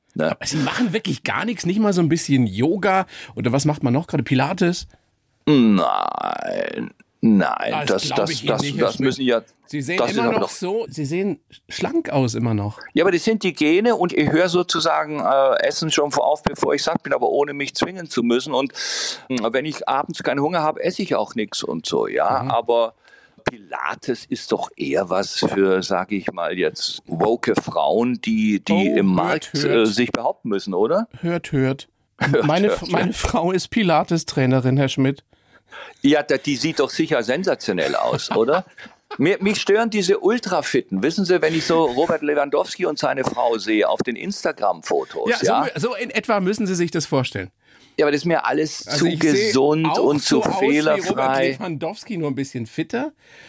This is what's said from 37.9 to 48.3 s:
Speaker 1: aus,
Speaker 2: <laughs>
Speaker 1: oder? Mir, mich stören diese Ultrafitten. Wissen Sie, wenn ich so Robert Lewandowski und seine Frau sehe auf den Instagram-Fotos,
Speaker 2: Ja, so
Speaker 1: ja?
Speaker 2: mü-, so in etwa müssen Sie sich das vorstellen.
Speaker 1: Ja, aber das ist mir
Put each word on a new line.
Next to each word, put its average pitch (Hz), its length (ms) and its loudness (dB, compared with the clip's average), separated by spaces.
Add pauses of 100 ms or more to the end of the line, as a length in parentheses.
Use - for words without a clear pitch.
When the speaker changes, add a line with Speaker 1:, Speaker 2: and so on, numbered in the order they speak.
Speaker 1:
aus, - 360 -2
Speaker 2:
<laughs> - 60 0
Speaker 1:
oder? 135 300 2 (500)
Mir, 180 240 2
mich 196 180 0
stören 220 300 2
diese 196 320 2
Ultrafitten. 180 840 0
Wissen 170 220 0
Sie, 175 160 4
wenn 156 140 0
ich 160 100 0
so 165 200 2
Robert 151 360 0
Lewandowski 147 640 0
und 156 140 -2
seine 135 260 -2
Frau 117 320 0
sehe 107 320 2
auf - 140 0
den 120 140 -4
Instagram-Fotos, - 1120 -2
Speaker 2:
Ja, 240 80 2
so - 80 -2
Speaker 1:
ja? 110 180 4
Speaker 2:
mü-, 165 160 -6
so 240 140 -2
in 226 160 -6
etwa 208 300 0
müssen 202 260 0
Sie 185 80 0
sich 170 160 0
das 160 160 -2
vorstellen. 120 440 -2 (480)
Speaker 1:
Ja, 151 60 4
aber 147 80 4
das 143 80 0
ist 147 60 -4
mir 165 180 2